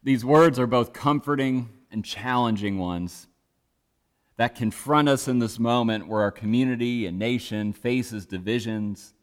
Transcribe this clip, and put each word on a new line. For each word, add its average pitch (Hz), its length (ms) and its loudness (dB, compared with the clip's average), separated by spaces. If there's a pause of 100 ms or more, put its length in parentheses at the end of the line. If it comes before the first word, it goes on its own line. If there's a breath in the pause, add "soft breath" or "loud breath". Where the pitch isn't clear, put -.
These 131 240 0
words 151 320 6
are 127 80 2
both 120 260 2
comforting 135 760 0 (220)
and 110 120 -4
challenging 110 760 -2
ones 87 480 -6 (1080)
that 117 180 0
confront 143 520 0
us 139 200 2
in 131 100 0
this 117 220 -2
moment 117 480 0
where 107 140 -2
our 101 100 2
community 120 760 0
and 90 140 -6
nation 107 540 -2
faces 120 520 -4
divisions 107 960 -6